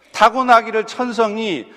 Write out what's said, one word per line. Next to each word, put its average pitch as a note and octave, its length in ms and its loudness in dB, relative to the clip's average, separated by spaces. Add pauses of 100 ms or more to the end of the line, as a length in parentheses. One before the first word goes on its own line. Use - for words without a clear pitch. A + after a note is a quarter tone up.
(120)
타고나기를 A3+ 720 2
천성이 A3 920 -4